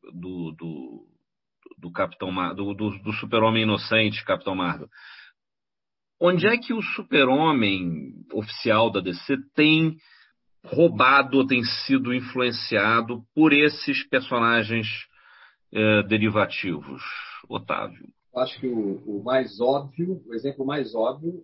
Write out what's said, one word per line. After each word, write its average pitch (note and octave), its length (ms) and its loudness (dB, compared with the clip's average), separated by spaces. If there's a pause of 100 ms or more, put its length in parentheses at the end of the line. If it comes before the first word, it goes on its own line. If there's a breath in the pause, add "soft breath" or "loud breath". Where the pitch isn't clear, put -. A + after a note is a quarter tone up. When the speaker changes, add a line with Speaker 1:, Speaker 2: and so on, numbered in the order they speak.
(120)
Speaker 1:
do, F2 460 -10
do, C2 480 -12 (720)
do F2 140 -14
Capitão F#2 380 -6
Mar-, F2+ 240 -4
do, G2+ 200 -6
do, G#2 240 -6
do - 140 -6
Super-Homem A2+ 500 2
inocente, G#2+ 640 0
Capitão F#2+ 300 -2
Marvel. E2 340 -4 (1300 loud breath)
Onde F3 260 4
é A#3 120 2
que A#3+ 140 -6
o A3 100 -4
Super-Homem A#2+ 1300 2 (200)
oficial G#2+ 580 2
da G2 100 -2
D F2+ 140 -4
C C3+ 220 -4 (180)
tem D#3 420 4 (680 soft breath)
roubado C3 760 4
ou C3 80 4
tem B2+ 160 0
sido B2 500 -2
influenciado A#2 1080 0 (120)
por D#3 180 6
esses C#3+ 560 0
personagens, A#2 800 0 (840 soft breath)
eh, G#2+ 300 4
derivativos, G2+ 1000 -2 (460 loud breath)
Otávio? - 600 -8 (280)
Speaker 2:
Acho - 240 -4
que C3 60 -6
o, G#2+ 520 -4
o G2+ 60 -12
mais B2 360 -2
óbvio, C#3+ 640 -2
o A2+ 80 -12
exemplo C3+ 320 -6
mais C3+ 280 -4
óbvio D3 500 -4